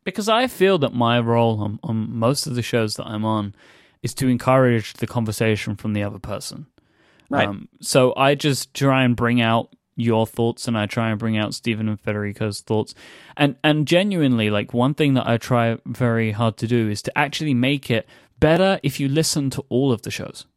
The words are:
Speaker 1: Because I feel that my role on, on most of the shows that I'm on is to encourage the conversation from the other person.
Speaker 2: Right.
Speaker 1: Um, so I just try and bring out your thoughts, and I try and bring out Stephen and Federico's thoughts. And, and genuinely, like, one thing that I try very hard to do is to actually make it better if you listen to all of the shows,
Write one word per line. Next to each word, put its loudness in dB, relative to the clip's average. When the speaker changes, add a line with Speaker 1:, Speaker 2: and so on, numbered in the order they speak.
Speaker 1:
Because -6
I 2
feel 2
that 0
my 4
role 2
on, -4
on -4
most 0
of -6
the -2
shows -2
that -10
I'm -6
on -2
is -6
to -2
encourage 2
the -8
conversation -2
from -6
the -2
other -8
person. -12
Speaker 2:
Right. 0
Speaker 1:
Um, -10
so 4
I 4
just -2
try 2
and 2
bring 2
out 0
your 2
thoughts, -4
and -2
I -2
try -2
and -2
bring -2
out -2
Stephen -4
and -4
Federico's -6
thoughts. -2
And, 2
and 2
genuinely, 2
like, -2
one 2
thing 2
that 0
I 2
try 2
very 0
hard 0
to -4
do 2
is -6
to -8
actually -2
make 0
it -2
better 4
if -4
you -2
listen 0
to -8
all 2
of -2
the -10
shows, -12